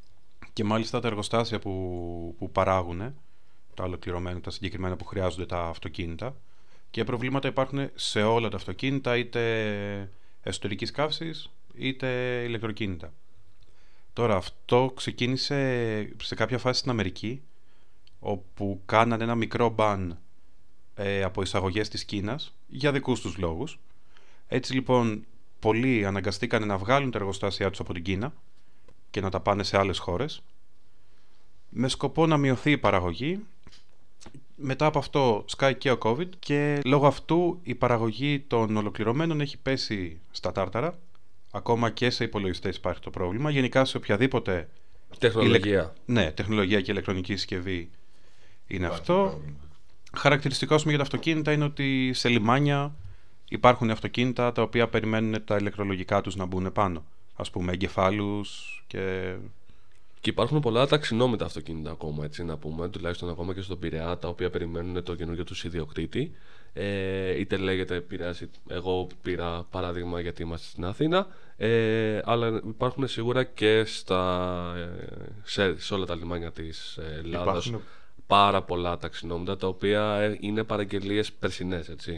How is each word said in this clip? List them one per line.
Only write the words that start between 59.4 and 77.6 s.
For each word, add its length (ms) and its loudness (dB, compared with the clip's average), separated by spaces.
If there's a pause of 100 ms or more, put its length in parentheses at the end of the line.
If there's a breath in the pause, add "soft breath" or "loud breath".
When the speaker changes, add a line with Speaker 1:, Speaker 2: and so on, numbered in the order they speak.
Speaker 2:
Και 80 0
υπάρχουν 300 2
πολλά 280 4
ταξινόμητα 580 4
αυτοκίνητα 460 -6
ακόμα, 340 -4
έτσι 180 -6
να 140 -4
πούμε, 320 -4
τουλάχιστον 400 -4
ακόμα 240 -4
και 80 -6
στον 180 -6
Πειραιά, 380 -2
τα 100 -4
οποία 220 -2
περιμένουν 540 -4
το 120 -4
καινούργιο 280 -4
τους 200 -8
ιδιοκτήτη. 680 -4 (440 loud breath)
Ε, 640 -2
είτε 180 0
λέγεται, 380 2
επηρεάζει, 540 -4 (180)
εγώ 400 0 (140)
πήρα 480 -2
παράδειγμα 520 -2
γιατί 200 -6
είμαστε 260 -6
στην 180 -6
Αθήνα, 420 2 (300 loud breath)
ε, 640 4
αλλά 240 2 (200)
υπάρχουν 400 0
σίγουρα 360 0
και 420 6
στα, 920 0
ε, 300 -6 (360)
σε, 360 2
σε 140 -4
όλα 120 0
τα 100 -2
λιμάνια 360 -4
της, 460 -8
ε, 260 -8
Ελλάδας 420 0